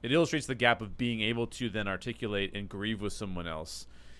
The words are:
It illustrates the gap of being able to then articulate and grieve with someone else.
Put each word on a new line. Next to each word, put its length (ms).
It 80
illustrates 340
the 80
gap 260
of 160
being 260
able 260
to 200
then 200
articulate 680
and 140
grieve 320
with 120
someone 340
else. 400